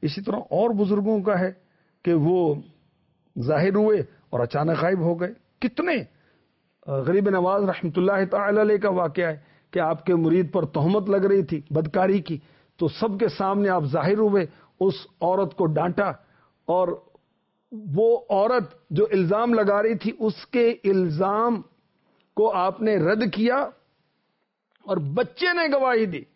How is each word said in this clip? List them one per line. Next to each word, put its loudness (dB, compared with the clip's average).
اسی -4
طرح -4
اور -2
بزرگوں 0
کا 0
ہے -2
کہ 2
وہ 2
ظاہر 0
ہوئے 4
اور -4
اچانک -2
غائب 0
ہو 0
گئے۔ -6
کتنے، -4
غریب 0
نواز 2
رحمۃ -4
اللہ 2
تعالی 0
علیہ 2
کا 0
واقعہ -2
ہے -4
کہ -2
آپ -2
کے 2
مرید 2
پر 0
تہمت 0
لگ 2
رہی 4
تھی -6
بدکاری 0
کی، -8
تو 0
سب -4
کے 2
سامنے 0
آپ 0
ظاہر 0
ہوئے، 2
اس 2
عورت 0
کو 0
ڈانٹا 0
اور 0
وہ 0
عورت 0
جو 2
الزام 2
لگا 2
رہی 0
تھی، -4
اس -4
کے 2
الزام 0
کو 2
آپ -2
نے 2
رد 0
کیا 0
اور -2
بچے -2
نے 0
گواہی 2
دی۔ -8